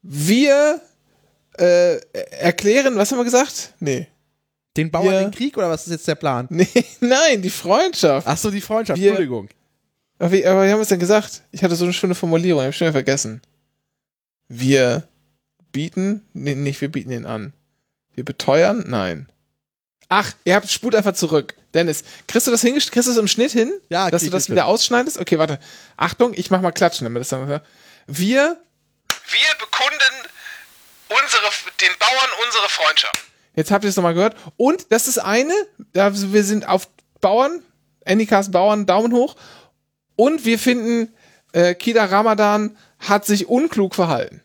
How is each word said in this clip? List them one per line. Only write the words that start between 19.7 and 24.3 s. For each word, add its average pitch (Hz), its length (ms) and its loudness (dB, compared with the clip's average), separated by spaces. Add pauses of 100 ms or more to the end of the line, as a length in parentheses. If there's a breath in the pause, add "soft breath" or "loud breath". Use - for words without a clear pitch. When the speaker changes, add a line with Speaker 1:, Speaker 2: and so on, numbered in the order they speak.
Speaker 1:
Ach, 196 240 0 (120)
ihr 180 100 4
habt, 202 160 0
spult 233 240 -4
einfach 208 180 2
zurück. 156 420 -2 (200)
Dennis, 165 280 0 (260 loud breath)
kriegst - 180 0
du 262 40 0
das 233 120 0
hingest-, 262 300 0
kriegst 240 160 2
du 247 40 0
das 233 60 2
im 208 100 0
Schnitt 247 240 0
hin? 233 180 2 (200)
Speaker 2:
Ja, 175 200 -2
Speaker 1:
Dass 170 120 0
Speaker 2:
krieg 160 80 -4